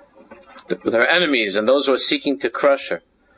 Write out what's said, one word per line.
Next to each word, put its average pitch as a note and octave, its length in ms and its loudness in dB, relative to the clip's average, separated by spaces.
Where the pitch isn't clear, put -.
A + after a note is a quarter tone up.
with B2+ 100 -4
her A#2+ 140 2
enemies, C#3 480 0
and G#2+ 140 0
those C3+ 180 2
who C3+ 60 4
are B2 40 2
seeking C#3+ 420 -2
to - 100 -2
crush C#3 400 0
her, - 120 -6